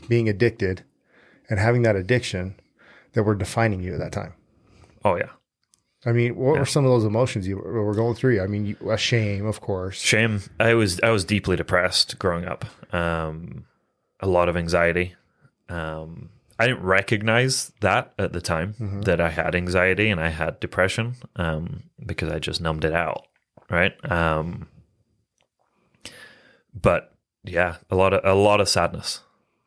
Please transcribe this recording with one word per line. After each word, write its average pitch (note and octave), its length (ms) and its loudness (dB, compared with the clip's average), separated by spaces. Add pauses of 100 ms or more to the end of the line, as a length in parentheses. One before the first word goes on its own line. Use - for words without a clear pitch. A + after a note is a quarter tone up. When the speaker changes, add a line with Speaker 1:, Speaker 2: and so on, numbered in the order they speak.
Speaker 1:
being A#2 200 2
addicted G2+ 560 0 (680)
and G#2 80 0
having A#2+ 240 4
that A2+ 140 4
addiction F#2+ 580 -2 (580)
that A2 120 2
were G#2+ 100 4
defining G2 480 0
you F#2 100 -6
at F2 60 -6
that E2+ 140 -6
time. G2+ 200 -8 (720)
Speaker 2:
Oh, F#2 120 2
yeah. - 120 -4 (800)
Speaker 1:
I A#2+ 60 2
mean, A#2+ 240 2
what D3 180 2
Speaker 2:
Yeah. - 60 2
Speaker 1:
were C3 60 0
some D3 180 2
of C3 60 6
those A#2+ 140 4
emotions A2 420 0
you G2 120 -4
were G#2 360 -2
going A2+ 200 0
through? A#2 280 2
I F#2+ 40 -2
mean, G#2 200 -2
you, G2+ 100 -6 (140)
a A2 80 2
shame, G#2 480 0
of G#2+ 140 -4
course. F#2+ 360 -6
Speaker 2:
Shame. A2 440 2 (180)
I A#2 160 4
was, G2 280 2
I A2+ 80 4
was G#2 140 0
deeply F#2+ 320 0
depressed F2+ 600 0
growing F2 280 -2
up. - 180 -8 (300)
Um, E2 720 -4 (560)
a G2 60 -2
lot F2 220 4
of E2+ 80 0
anxiety. E2+ 580 0 (540)
Um, D#2+ 600 -10 (280)
I A#2 80 2
didn't B2 180 -2
recognize A2 960 2
that G2+ 380 2
at G2 140 -2
the E2+ 80 -6
time F2 340 -4
Speaker 1:
Mm-hmm. G2+ 280 -8
Speaker 2:
that F2 180 2
I E2+ 100 2
had D#2 240 -2
anxiety F2+ 560 2
and F2+ 100 0
I D#2+ 80 0
had D#2+ 320 -4
depression, A2+ 560 -2 (200)
um, E2 480 -4 (200)
because D#2+ 260 -6
I D#2 80 -4
just D#2 220 -6
numbed D#2+ 240 -2
it D#2 80 0
out, D#2+ 340 -4 (440)
right? F2+ 220 0 (180)
Um, E2 580 0 (2000)
but F#2 380 0 (320)
yeah, F2 320 -2 (140)
a F#2+ 60 0
lot F#2+ 160 4
of, G2 120 2
a F#2+ 100 4
lot G#2 260 4
of F#2+ 80 2
sadness, - 520 -2 (460)